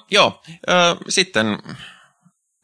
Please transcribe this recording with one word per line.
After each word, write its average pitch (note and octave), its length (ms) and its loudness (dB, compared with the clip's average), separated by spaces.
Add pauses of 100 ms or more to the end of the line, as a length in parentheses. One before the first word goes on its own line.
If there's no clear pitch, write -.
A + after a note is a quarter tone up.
(120)
joo, E3+ 300 2 (280)
ö, F3 260 4 (140)
sitten, A2 500 -2 (1040)